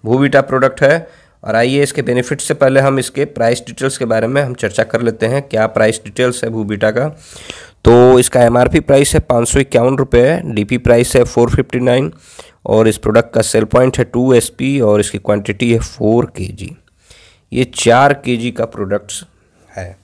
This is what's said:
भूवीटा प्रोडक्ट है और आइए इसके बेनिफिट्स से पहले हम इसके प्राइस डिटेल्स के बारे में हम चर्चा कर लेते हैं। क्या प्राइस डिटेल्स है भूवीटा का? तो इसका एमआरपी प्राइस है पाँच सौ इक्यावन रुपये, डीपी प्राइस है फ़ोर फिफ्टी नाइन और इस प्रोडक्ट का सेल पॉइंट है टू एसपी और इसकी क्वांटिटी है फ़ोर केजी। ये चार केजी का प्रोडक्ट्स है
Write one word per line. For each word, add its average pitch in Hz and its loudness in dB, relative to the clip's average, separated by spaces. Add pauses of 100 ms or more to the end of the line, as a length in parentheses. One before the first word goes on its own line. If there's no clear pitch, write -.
भूवीटा 135 2
प्रोडक्ट 131 0
है 165 2 (360)
और 110 -4
आइए 127 0
इसके 139 -4
बेनिफिट्स 123 -4
से 151 -4
पहले 135 2
हम 135 0
इसके 139 -4
प्राइस 117 -2
डिटेल्स - -6
के 127 -4
बारे 113 -2
में 139 0
हम 127 -6
चर्चा 113 -4
कर 117 -4
लेते 113 -2
हैं। 135 -2
क्या 110 -2
प्राइस 110 0
डिटेल्स 123 -4
है 117 -6
भूवीटा 107 -4
का? 123 -4 (760)
तो 123 6
इसका 123 0
एमआरपी 123 2
प्राइस 143 2
है 156 2
पाँच 117 -2
सौ 139 0
इक्यावन 131 0
रुपये, 131 2
डीपी 117 -4
प्राइस 120 2
है 123 4
फ़ोर 120 0
फिफ्टी - -4
नाइन 127 -2 (540)
और 110 2
इस 107 -2
प्रोडक्ट 110 0
का 113 0
सेल 107 0
पॉइंट 127 2
है 127 0
टू 131 0
एसपी 131 -2
और 104 2
इसकी 104 -6
क्वांटिटी 104 -2
है 113 2
फ़ोर 113 -2
केजी। 95 -12 (760)
ये 123 0
चार 123 2
केजी 120 -6
का 113 -6
प्रोडक्ट्स 104 -8 (520)
है 90 -14